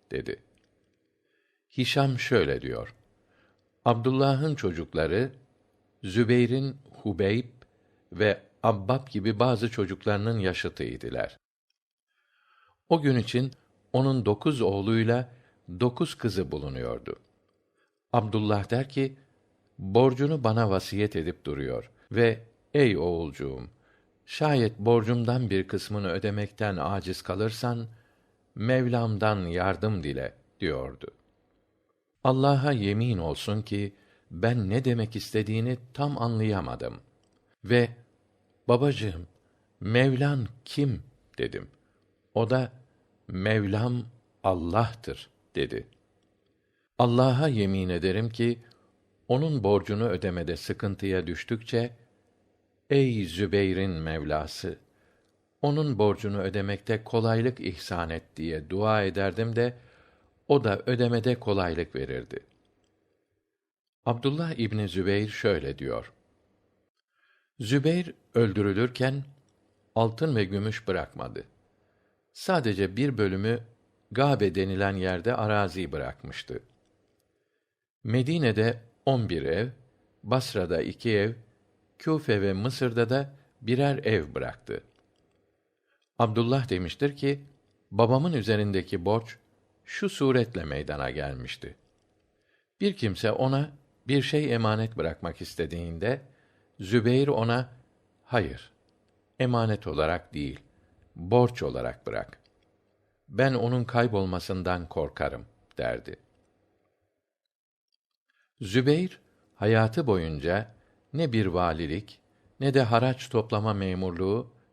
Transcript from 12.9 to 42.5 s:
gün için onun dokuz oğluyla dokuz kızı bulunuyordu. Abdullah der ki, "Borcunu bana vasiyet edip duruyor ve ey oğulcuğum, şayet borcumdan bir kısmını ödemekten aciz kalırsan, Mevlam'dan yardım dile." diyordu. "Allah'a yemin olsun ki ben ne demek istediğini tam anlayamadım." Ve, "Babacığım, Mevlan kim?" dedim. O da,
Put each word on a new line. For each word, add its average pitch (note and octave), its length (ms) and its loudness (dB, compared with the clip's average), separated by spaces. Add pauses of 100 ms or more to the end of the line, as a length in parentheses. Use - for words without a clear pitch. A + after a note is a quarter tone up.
gün C#3 140 4
için B2 360 0 (420)
onun C3 320 2
dokuz A#2 360 2
oğluyla A2+ 680 2 (500)
dokuz B2 360 0
kızı F2+ 360 -2
bulunuyordu. B1+ 640 -6 (960)
Abdullah G#2+ 560 2
der C3 200 -2
ki, C3+ 280 -4 (600)
"Borcunu B2+ 680 2
bana A2 260 4
vasiyet G2 460 -2
edip E2 300 -6
duruyor C#2 460 -6 (200)
ve A2+ 320 2 (300)
ey B2 240 4
oğulcuğum, D2 720 -4 (560)
şayet B2+ 540 2
borcumdan A#2 680 2
bir F#2+ 180 0
kısmını G2+ 440 -4
ödemekten G2+ 640 -2
aciz F#2 440 -4
kalırsan, A2+ 640 -4 (680)
Mevlam'dan A2+ 920 0
yardım F2+ 580 -2
dile." C2+ 300 -6 (260)
diyordu. C2 480 -4 (1160)
"Allah'a C3+ 480 4
yemin A2 460 0
olsun E2+ 440 -4
ki G2+ 340 -6 (360)
ben G#2+ 380 0
ne B2+ 160 0
demek A#2 300 0
istediğini A2 600 -2 (160)
tam C#3+ 280 -4
anlayamadım." F#2 800 -2 (640)
Ve, A#2 260 4 (800)
"Babacığım, A2 600 2 (520)
Mevlan C3 680 2 (180)
kim?" C3 380 -2 (340)
dedim. G#1+ 300 -6 (640)
O A2 160 2
da, B2+ 220 2 (560)